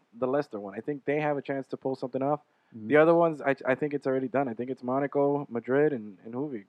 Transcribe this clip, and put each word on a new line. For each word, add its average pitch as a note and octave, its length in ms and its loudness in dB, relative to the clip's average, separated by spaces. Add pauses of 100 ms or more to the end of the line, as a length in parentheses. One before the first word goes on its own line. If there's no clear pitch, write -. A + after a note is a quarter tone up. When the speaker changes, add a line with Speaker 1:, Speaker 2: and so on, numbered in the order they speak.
(180)
Speaker 1:
the B2+ 80 -2
Leicester C3 340 -2
one. G2+ 160 -10
I A2+ 40 -8
think C#3+ 260 -6
they C#3+ 140 0
have D3 180 0
a C3 40 -6
chance C3+ 260 -4
to C3 100 -10
pull C3+ 180 -4
something C3 240 -6
off. C#3+ 200 0 (360)
Speaker 2:
Mm-hmm. A2 120 -10
Speaker 1:
The C#3 80 6
other D#3+ 180 8
ones, E3 260 4
I, C#3 140 2 (100)
I C3 100 2
think D3 200 -4
it's C#3 120 -4
already C3 220 0
done. C3+ 200 0
I A#2+ 60 -6
think A#2+ 160 -8
it's B2+ 120 -10
Monaco, C#3+ 680 0
Madrid, C3 460 0
and, G#2+ 300 -10
and A2+ 100 -12
Juve B2+ 340 -6